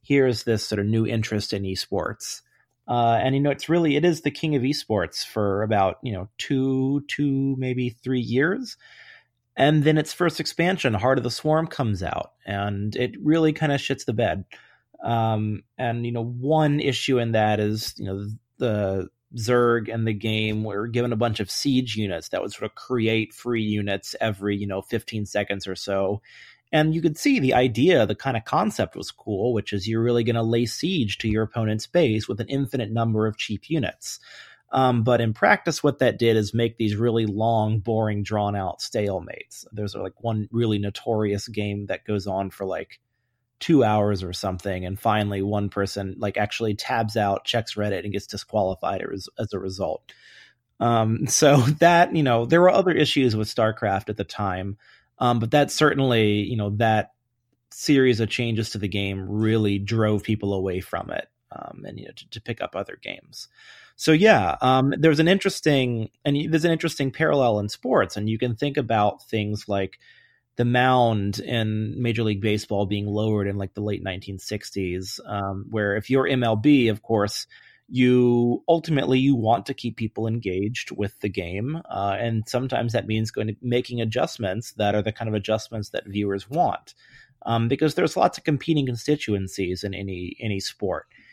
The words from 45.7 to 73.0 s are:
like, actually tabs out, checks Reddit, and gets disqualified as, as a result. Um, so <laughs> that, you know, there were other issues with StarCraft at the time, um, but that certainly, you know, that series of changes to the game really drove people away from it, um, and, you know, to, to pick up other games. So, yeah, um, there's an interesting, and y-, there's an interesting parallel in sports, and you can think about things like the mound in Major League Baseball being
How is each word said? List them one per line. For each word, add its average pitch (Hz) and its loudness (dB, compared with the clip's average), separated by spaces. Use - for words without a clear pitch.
like, 104 -4
actually 107 -2
tabs 113 -2
out, 101 0
checks - -2
Reddit, 101 -2
and 104 -6
gets 101 -6
disqualified 98 -2
as, 98 -10
as 110 -6
a 101 -4
result. 92 -6
Um, 113 2
so 143 6
<laughs> 135 4
that, 170 6
you 160 2
know, 117 4
there 151 6
were 180 8
other 185 4
issues 135 2
with 107 -2
StarCraft 110 0
at 107 -6
the 104 -4
time, 98 -6
um, 120 2
but 113 -2
that 143 4
certainly, 117 4
you 120 -4
know, 104 -2
that 110 2
series 131 4
of 110 0
changes 113 -2
to - -8
the 101 -2
game 98 -4
really 107 2
drove 107 0
people 101 -2
away 92 -2
from 92 -8
it, - -6
um, - -16
and, - -12
you - -14
know, - -16
to, - -20
to 107 -14
pick 113 -8
up - -6
other 95 -8
games. - -14
So, - 2
yeah, 156 6
um, 131 4
there's 151 4
an 160 4
interesting, 139 2
and 143 2
y-, 147 -2
there's 156 2
an 175 4
interesting 156 -2
parallel 135 2
in 104 -2
sports, 165 0
and 107 -2
you 110 -2
can 123 -2
think 139 -4
about 107 0
things 104 -4
like 98 -2
the 120 2
mound 120 4
in 110 -4
Major 117 0
League 104 -2
Baseball 104 0
being 101 -2